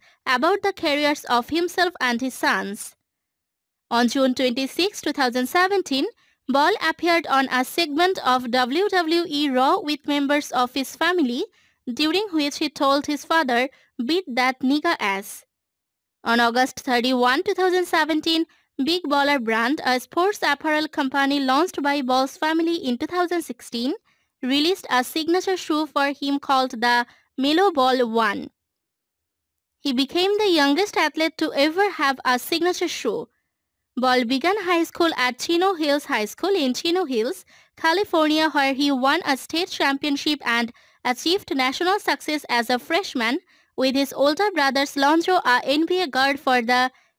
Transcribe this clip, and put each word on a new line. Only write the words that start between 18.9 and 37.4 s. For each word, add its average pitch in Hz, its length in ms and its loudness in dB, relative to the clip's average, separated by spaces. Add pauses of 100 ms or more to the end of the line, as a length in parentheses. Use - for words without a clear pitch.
Baller 285 380 2
Brand, 226 420 0
a 254 160 0
sports 370 420 -2
apparel 302 460 0
company 277 520 0
launched 277 420 0
by 285 200 0
Ball's 262 340 0
family 330 380 0
in 254 240 -4
two 294 80 -4
thousand 349 360 -2
sixteen, 247 520 -6 (480)
released 294 480 0
a 254 140 2
signature 339 520 -2
shoe 311 300 -2
for 285 260 -2
him 277 260 -4
called 262 420 0
the 240 260 2 (320)
Melo 311 340 4
Ball 254 360 2
One. 214 420 -2 (1300)
He 285 120 -2
became 349 460 0
the 415 120 2
youngest 311 460 2
athlete 320 420 0
to 311 160 -2
ever 320 360 2
have 277 340 -2
a 247 140 2
signature 349 500 -2
shoe. 208 400 -4 (680)
Ball 254 280 2
began 330 400 0
high 339 200 2
school 330 320 0
at 247 220 0
Chino 359 360 2
Hills 294 300 0
High 220 220 -2
School 381 280 -2
in 269 200 0
Chino 349 320 0
Hills, 254 380 -4 (320)